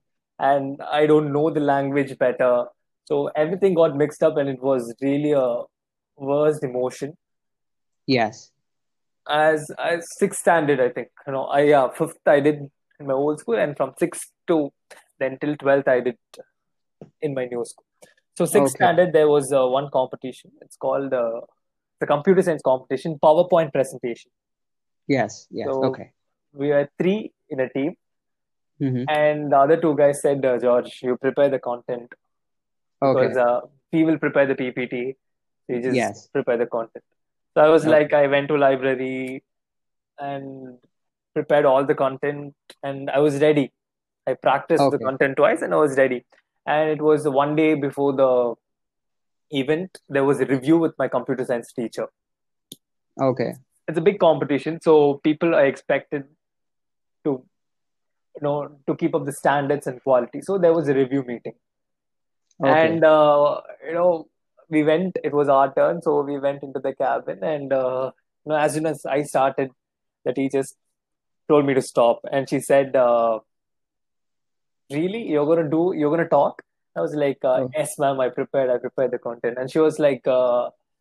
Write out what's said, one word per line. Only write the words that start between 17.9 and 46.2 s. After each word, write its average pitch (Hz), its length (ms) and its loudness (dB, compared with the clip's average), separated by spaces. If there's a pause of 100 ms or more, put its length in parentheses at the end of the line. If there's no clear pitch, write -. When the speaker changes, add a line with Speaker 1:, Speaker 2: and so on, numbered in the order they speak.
Speaker 1:
So 175 80 2
sixth 139 300 2
Speaker 2:
Okay. - 80 0
Speaker 1:
standard, 175 280 2
there 151 160 4
was, 143 240 2
uh, 135 140 2
one 139 240 -2
competition. 131 640 -6 (100)
It's - 140 -20
called, 135 360 -4
uh, 117 300 -4 (560)
the 151 80 -4
computer 151 340 2
science 165 240 0
competition, 151 580 -2
PowerPoint 165 500 4
presentation. 127 580 -6 (760)
Speaker 2:
Yes, 110 440 -4
yes, 110 160 -10
Speaker 1:
So 135 200 -2
Speaker 2:
okay. - 260 -8 (400)
Speaker 1:
we 143 160 -6
were 143 280 0
three 196 360 -2 (160)
in 139 120 -6
a 127 80 -2
team, 143 280 -4 (840)
Speaker 2:
Mm-hmm. 127 280 -2
Speaker 1:
and 151 440 0
the 139 60 6
other 143 200 4
two 156 160 0
guys 143 280 2
said, 143 220 0
uh, 127 140 2
"George, 120 440 0
you 123 140 -2
prepare 135 340 0
the 131 80 -4
content 123 540 -10 (920)
Speaker 2:
Okay. 131 180 2
Speaker 1:
because, 127 160 0
uh, 123 240 0 (320)
we 160 120 2
will 160 140 0
prepare 143 280 0
the 135 80 0
P 127 160 -6
P 123 160 -6
T. 127 300 -8 (520)
You 123 140 -6
just 131 140 -2
Speaker 2:
Yes. 110 320 -4
Speaker 1:
prepare 131 280 -2
the 117 100 -2
content." 113 380 -10 (500)
So 165 60 2
I 151 80 6
was 160 140 6
Speaker 2:
Okay. 156 80 0
Speaker 1:
like, 151 240 4
I 147 120 4
went 139 220 0
to 151 80 0
library 131 840 0 (760)
and 135 600 -14 (560)
prepared 147 320 2
all 139 180 4
the 139 100 0
content, 143 600 -4 (280)
and 139 280 -8
I 135 80 0
was 143 220 2
ready. 151 320 2 (540)
I 135 80 -2
practiced 139 560 2
the 139 60 -2
Speaker 2:
Okay. 117 80 -4
Speaker 1:
content 135 320 0
twice, 151 240 2
and 185 140 -4
I - 20 2
was 147 220 2
ready. 127 260 2 (420)